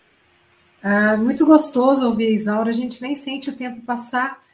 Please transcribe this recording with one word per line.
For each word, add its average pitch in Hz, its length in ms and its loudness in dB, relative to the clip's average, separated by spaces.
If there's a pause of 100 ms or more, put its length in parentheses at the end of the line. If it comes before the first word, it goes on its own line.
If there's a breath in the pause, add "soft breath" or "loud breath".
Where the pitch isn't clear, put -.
(800)
Ah, 208 360 2
muito 269 280 0
gostoso 269 600 4
ouvir 226 180 0
a 220 60 2
Isaura. 214 400 0
A - 20 -2
gente 240 260 -6
nem 269 140 -8
sente 277 380 -6
o - 40 -10
tempo 247 300 -12
passar. 247 560 -6 (120)